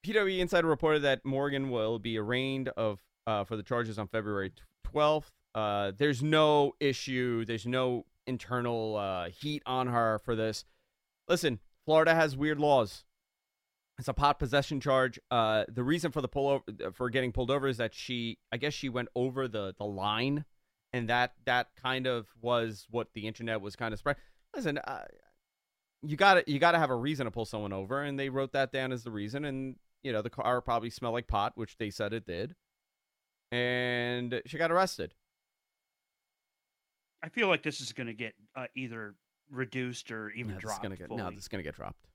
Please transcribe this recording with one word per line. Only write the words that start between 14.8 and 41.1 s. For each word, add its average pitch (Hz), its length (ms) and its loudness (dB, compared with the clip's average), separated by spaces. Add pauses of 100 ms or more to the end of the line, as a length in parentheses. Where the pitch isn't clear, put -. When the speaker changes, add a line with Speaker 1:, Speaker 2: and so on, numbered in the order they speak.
Speaker 1:
charge. 131 360 2 (140)
Uh, 110 380 4
the 123 140 -4
reason 156 280 2
for 151 100 -2
the 127 60 -2
pull 139 220 0
over, 110 420 -2
for 123 180 -4
getting 123 220 0
pulled 127 180 -2
over 139 180 2
is 123 100 0
that 113 180 -2
she, 120 420 -6 (140)
I 120 60 -4
guess 143 160 -2
she 135 160 -6
went 120 260 -2
over 131 320 -2
the, 101 300 -4
the 104 80 -8
line, 107 580 0 (480)
and 120 180 -2
that, 123 240 2 (120)
that 123 240 2 (120)
kind 131 240 -2
of 120 220 0 (140)
was 117 500 0
what 117 220 -2
the 107 120 -8
internet 113 360 -4
was 101 160 -10
kind 113 160 -4
of 104 60 -6
spread. 143 180 -2 (360)
Listen, 170 260 -4
uh, 107 260 -10 (1000)
you 147 140 -4
gotta, 190 280 8
you 143 140 0
gotta 170 180 6
have 151 120 4
a 127 60 2
reason 135 300 -2
to 110 60 -4
pull 113 140 -4
someone 104 260 -6
over, 98 320 -4
and 139 160 -4
they 139 80 -2
wrote 135 240 -2
that 135 220 0
down 131 180 -2
as 123 140 -6
the 120 60 -8
reason. 110 340 -6
And, 131 320 -6 (260)
you 131 80 -4
know, 107 100 0
the 117 80 -6
car 123 300 0
probably 117 300 0
smelled 117 240 -4
like 120 140 -4
pot, 110 280 0
which 113 220 -8
they 107 120 -4
said 101 220 -4
it 110 160 -6
did, 98 260 -6 (960)
and 123 960 -2
she 147 120 -12
got 165 160 0
arrested. 180 400 0 (2000)
Speaker 2:
I 160 60 -12
feel 220 180 0
like 170 160 2
this 151 180 -4
is 123 120 -10
gonna 117 200 -8
get, 110 220 -10 (220)
uh, 127 80 -10 (100)
either 113 400 -10 (340)
reduced 127 600 -6
or 110 200 -8
even 113 180 -8
Speaker 1:
No, 98 60 -6
this 95 80 -12
is 110 60 -8
Speaker 2:
dropped 101 140 -6
Speaker 1:
gonna 95 140 -8
get, 90 120 -14
no, 110 80 -8